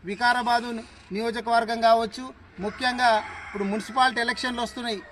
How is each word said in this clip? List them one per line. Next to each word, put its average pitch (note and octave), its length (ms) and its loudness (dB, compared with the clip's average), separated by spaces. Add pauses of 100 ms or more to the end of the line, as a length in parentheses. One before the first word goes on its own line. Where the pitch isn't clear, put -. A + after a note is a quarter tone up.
వికారాబాదు A#3+ 640 2 (400)
నియోజకవర్గం A3+ 680 0
కావచ్చు, A3+ 520 2 (260)
ముఖ్యంగా A#3+ 580 2
ఇప్పుడు - 460 -6
మున్సిపాలిటీ A3 580 0
ఎలక్షన్లు A#3+ 400 -4
వస్తున్నాయి A3+ 400 -6 (100)